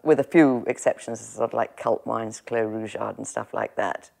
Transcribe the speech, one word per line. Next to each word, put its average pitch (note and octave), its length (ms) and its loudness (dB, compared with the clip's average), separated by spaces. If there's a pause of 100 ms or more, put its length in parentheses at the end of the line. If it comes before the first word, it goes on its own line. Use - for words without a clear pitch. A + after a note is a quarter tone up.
with D3+ 160 6
a C#3 40 2
few C#3 440 6
exceptions, A#2 540 -2
sort A2+ 280 -4
of - 60 -10
like A#2 200 -2
cult - 300 -2
wines, A2+ 340 -6
Clos A2+ 320 -2
Rougeard A2 460 -6
and - 80 -10
stuff - 260 -8
like - 260 -6
that, - 440 -4